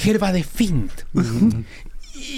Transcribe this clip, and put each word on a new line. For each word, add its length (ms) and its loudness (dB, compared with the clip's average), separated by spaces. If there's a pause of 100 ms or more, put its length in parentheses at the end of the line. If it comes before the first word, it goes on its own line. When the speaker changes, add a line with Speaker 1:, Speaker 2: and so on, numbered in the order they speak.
Speaker 1:
här 180 4
var 140 2
det 100 2
fint. 640 0 (100)
Speaker 2:
Mm. 500 2 (720)